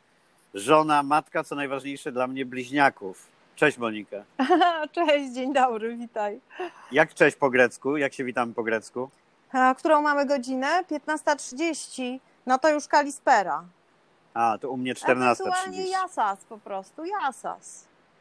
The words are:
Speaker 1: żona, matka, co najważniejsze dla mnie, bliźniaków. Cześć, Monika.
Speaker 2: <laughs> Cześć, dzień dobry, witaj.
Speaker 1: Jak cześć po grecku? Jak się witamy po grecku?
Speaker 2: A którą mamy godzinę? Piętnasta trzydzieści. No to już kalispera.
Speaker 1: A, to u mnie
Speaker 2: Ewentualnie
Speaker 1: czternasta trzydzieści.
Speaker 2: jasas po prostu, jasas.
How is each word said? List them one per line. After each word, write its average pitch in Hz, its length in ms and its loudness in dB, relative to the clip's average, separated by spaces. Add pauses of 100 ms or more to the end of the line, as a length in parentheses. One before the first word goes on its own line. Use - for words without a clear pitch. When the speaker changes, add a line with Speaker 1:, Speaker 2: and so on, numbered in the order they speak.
(540)
Speaker 1:
żona, 147 480 4
matka, 151 420 0
co - 100 -10
najważniejsze 139 580 -8
dla 127 140 -2
mnie, 131 200 -6
bliźniaków. 127 800 0 (300)
Cześć, 147 220 4
Monika. 107 380 -6 (220)
Speaker 2:
<laughs> 320 540 2
Cześć, 294 420 0
dzień 262 180 -4
dobry, 233 440 0
witaj. 226 440 -8 (520)
Speaker 1:
Jak 156 220 2
cześć 151 220 4
po 139 140 2
grecku? 127 460 2
Jak 139 180 -2
się 135 100 -6
witamy 120 300 -4
po 120 80 -4
grecku? 113 480 -4 (420)
Speaker 2:
A 262 220 4
którą 302 280 2
mamy 285 240 0
godzinę? 269 640 -2
Piętnasta 302 480 -2
trzydzieści. 262 840 -8 (260)
No 254 120 2
to 311 120 2
już 294 180 0
kalispera. 269 760 2 (720)
Speaker 1:
A, 113 260 2
to 135 100 -6
u 131 60 -6
mnie 127 160 -4
Speaker 2:
Ewentualnie 123 420 2
Speaker 1:
czternasta 370 280 -2
trzydzieści. 381 300 -6
Speaker 2:
jasas 285 520 -4
po 220 140 -18
prostu, 202 460 -12
jasas. 294 840 -8 (320)